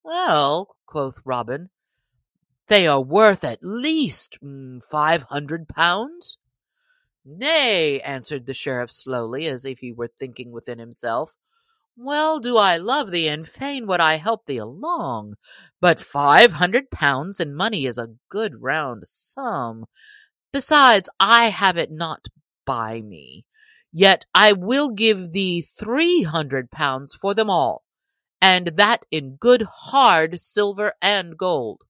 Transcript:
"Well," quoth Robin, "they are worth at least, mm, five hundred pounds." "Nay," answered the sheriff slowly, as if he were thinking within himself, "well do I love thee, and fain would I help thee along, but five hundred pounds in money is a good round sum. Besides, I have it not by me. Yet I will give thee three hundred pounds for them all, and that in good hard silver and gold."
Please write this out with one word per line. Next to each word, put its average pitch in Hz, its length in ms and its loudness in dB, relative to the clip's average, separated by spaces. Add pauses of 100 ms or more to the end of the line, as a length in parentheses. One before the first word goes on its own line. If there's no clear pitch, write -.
"Well," 190 840 -2
quoth 139 400 -6
Robin, 131 460 -6 (960)
"they 196 200 6
are 139 140 4
worth 190 420 4
at 120 180 -6
least, 247 800 -4
mm, 135 400 -16
five 151 420 0
hundred 147 440 -10
pounds." 214 720 -4 (880)
"Nay," 190 760 0
answered 135 440 -10
the 131 80 -10
sheriff 123 380 -6
slowly, 127 560 -6
as 131 180 -8
if 131 140 -10
he 123 120 -12
were 117 280 -8
thinking 120 320 -14
within 117 280 -12
himself, 120 560 -6 (600)
"well 294 440 -2
do 240 180 0
I 190 200 4
love 220 340 -4
thee, 170 160 -2
and 151 200 -6
fain 269 400 -10
would 180 120 0
I 156 160 4
help 196 300 -4
thee 135 120 -6
along, 127 760 -6 (440)
but 175 200 4
five 151 540 6
hundred 185 360 0
pounds 165 500 -2
in 147 160 -4
money 180 300 -4
is 120 120 -4
a 113 180 -10 (140)
good 190 320 -6
round 131 440 -4
sum. 131 800 -8 (680)
Besides, 269 580 4 (100)
I 226 300 6
have 185 280 0
it 160 140 -4
not 156 360 -10 (380)
by 113 360 -6
me. 82 440 -20 (480)
Yet 185 400 4
I 208 200 8
will 247 360 0
give 202 420 0
thee 180 300 -2
three 294 640 0
hundred 147 480 -4
pounds 139 420 -4
for 196 200 -4
them 214 160 0
all, 135 340 0 (580)
and 180 260 4 (100)
that 214 340 4
in 139 240 -6
good 240 280 4
hard 185 760 2
silver 202 640 -2
and 180 360 -2
gold." 147 520 -4